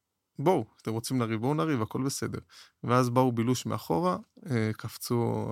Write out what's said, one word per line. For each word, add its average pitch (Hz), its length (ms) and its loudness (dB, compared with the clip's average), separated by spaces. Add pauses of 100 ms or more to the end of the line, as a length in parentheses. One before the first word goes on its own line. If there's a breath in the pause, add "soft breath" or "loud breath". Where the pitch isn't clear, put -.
(380)
"בואו, 147 260 4 (180)
אתם 113 100 -4
רוצים 120 280 -2
לריב, 113 200 0
בואו 135 140 2
נריב, 156 280 0
הכל 127 200 -4
בסדר." 117 360 -4 (460 soft breath)
ואז 123 260 4
באו 127 220 4
בילוש 117 340 0
מאחורה, 165 500 -2 (340)
אה, 110 260 0
קפצו 113 760 -2